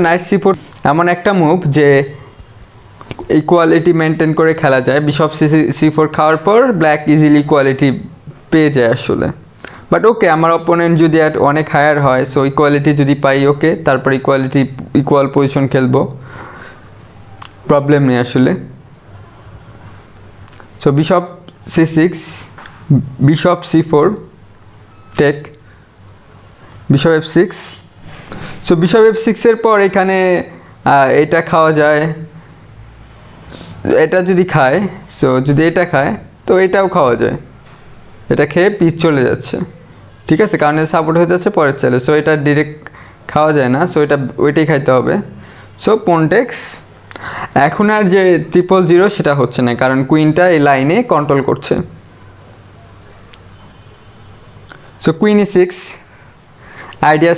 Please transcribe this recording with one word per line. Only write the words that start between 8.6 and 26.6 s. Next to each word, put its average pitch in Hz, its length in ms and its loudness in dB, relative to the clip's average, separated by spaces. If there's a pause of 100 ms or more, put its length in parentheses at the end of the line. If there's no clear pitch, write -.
যায় 120 220 2
আসলে। - 300 -4 (640)
But - 200 0
ওকে, 214 240 0
আমার 160 240 2
অপোনেন্ট 170 340 0 (100)
যদি 160 220 2
আর 151 80 -2 (160)
অনেক 151 160 0 (100)
হায়ার 147 300 2
হয়, 127 180 2 (100)
so, 143 60 0 (120)
ইকুয়ালিটি 147 400 0 (100)
যদি 139 220 2
পাই, 139 160 2 (120)
ওকে, 143 180 0 (160)
তারপর 135 340 0
ইকুয়ালিটি, 135 420 0 (400)
ইকুয়াল 139 340 0
পজিশন 139 280 0 (100)
খেলবো, 131 280 0 (1700)
প্রবলেম 143 400 2
নেই 123 160 0
আসলে। 135 260 0 (2250)
So, - 60 0 (120)
বিশপ 180 240 0 (500)
সি 165 100 2 (120)
সিক্স, 170 240 0 (1120)
বিশপ 175 300 0 (120)
সি 160 80 4 (100)
ফোর, 151 160 2 (1120)
টেক, 147 180 0 (1600)